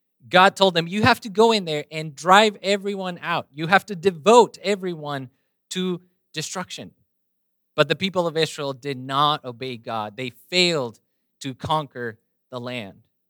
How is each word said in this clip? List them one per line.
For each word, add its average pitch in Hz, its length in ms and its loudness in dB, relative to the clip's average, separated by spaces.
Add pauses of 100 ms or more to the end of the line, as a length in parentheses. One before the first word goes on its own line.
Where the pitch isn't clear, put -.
(260)
God 185 300 6
told 190 160 4
them, 170 160 0
"You 208 140 -4
have 233 180 4
to 240 80 -14
go 220 240 4
in 202 140 -2
there 151 260 -4
and 156 220 -8
drive 190 480 4
everyone 190 580 -4
out. 160 320 -4
You 151 140 -6
have 185 200 2
to 208 80 -10
devote 180 680 4
everyone 156 640 -6 (420)
to 185 300 -4 (320)
destruction." - 600 -10 (840)
But 151 160 2
the 160 60 -4
people 185 300 -2
of 156 80 -6
Israel 151 380 -2
did 135 240 -10
not 139 480 0
obey 127 320 -10
God. 110 400 -8
They 127 140 -8
failed 170 680 -2 (420)
to 135 120 -8
conquer 127 680 -6 (320)
the 127 80 -12
land. 120 440 -12 (280)